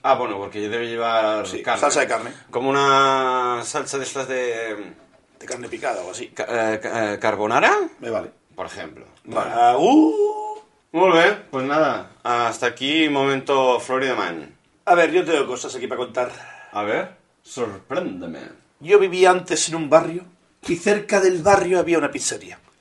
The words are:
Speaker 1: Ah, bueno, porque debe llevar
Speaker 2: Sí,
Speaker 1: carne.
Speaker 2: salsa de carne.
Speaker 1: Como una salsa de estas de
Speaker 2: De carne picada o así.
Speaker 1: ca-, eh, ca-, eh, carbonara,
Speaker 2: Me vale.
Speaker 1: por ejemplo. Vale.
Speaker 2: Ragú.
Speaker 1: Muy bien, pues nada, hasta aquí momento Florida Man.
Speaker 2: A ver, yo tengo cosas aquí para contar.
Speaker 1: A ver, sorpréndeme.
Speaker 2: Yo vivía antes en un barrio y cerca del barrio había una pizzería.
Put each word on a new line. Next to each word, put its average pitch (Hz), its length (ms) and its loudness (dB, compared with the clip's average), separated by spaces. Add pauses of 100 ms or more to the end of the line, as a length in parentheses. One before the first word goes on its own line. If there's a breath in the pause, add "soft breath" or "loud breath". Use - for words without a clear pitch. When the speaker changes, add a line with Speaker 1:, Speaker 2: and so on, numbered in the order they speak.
Speaker 1:
Ah, 135 120 4
bueno, 113 240 -4
porque 104 300 -6
debe 117 200 -4
llevar 113 580 0
Speaker 2:
Sí, - 160 -8
Speaker 1:
carne. 117 180 -2
Speaker 2:
salsa 143 200 2
de 127 60 2
carne. 113 260 -4 (180)
Speaker 1:
Como 131 200 -2
una 135 920 2
salsa 139 340 -6
de 131 60 -6
estas 127 240 -6
de 117 480 -4 (600)
Speaker 2:
De - 80 -20
carne 120 220 -10
picada 117 340 -6
o 90 80 -10
así. 113 180 -12
Speaker 1:
ca-, 113 460 -2
eh, 107 60 -6
ca-, 110 340 -4
eh, 98 40 -8
carbonara, 113 540 2 (280)
Speaker 2:
Me 120 100 -10
vale. 101 200 -4 (240)
Speaker 1:
por 92 120 -10
ejemplo. 82 380 -14 (200)
Vale. - 300 -6
Speaker 2:
Ragú. 175 600 6 (760)
Speaker 1:
Muy 180 220 4
bien, 190 380 4
pues 131 160 -4
nada, 139 460 0 (100)
hasta 120 440 0
aquí 147 440 0
momento 135 680 2
Florida 131 360 -2
Man. 85 400 -8 (320)
Speaker 2:
A 180 80 6
ver, 165 180 4
yo 180 120 4
tengo 147 220 0
cosas 123 300 -8
aquí 120 100 -8
para 117 120 -6
contar. 123 340 -4 (400 loud breath)
Speaker 1:
A 104 100 -6
ver, 101 280 -4 (320)
sorpréndeme. 98 1000 -8 (400)
Speaker 2:
Yo 185 180 6
vivía 185 320 4
antes 175 380 0
en 160 60 -6
un 156 160 -4
barrio 165 340 2 (420)
y 170 100 -2
cerca 208 440 0
del 180 220 2
barrio 185 360 4
había 165 200 2
una 143 120 -2
pizzería. - 480 -8 (220)